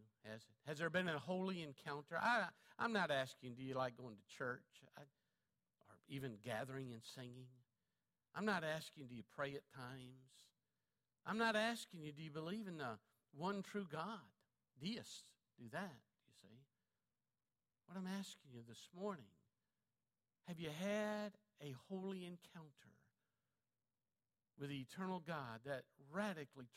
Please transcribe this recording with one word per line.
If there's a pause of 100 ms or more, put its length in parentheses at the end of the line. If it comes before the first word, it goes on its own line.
(240)
Has
it?
Has
there
been
a
holy
encounter?
I, (300)
I'm
not
asking,
do
you
like
going
to
church? (140)
I,
or (120)
even (120)
gathering
and (120)
singing? (880)
I'm
not
asking,
do
you (120)
pray
at (120)
times? (960)
I'm
not
asking
you,
do
you
believe
in
the (360)
one
true
God? (580)
Deists (340)
do
that, (300)
you (100)
see. (1300)
What
I'm
asking
you
this
morning, (1200)
have
you
had (300)
a (140)
holy
encounter (1700)
with
the
eternal
God
that (280)
radically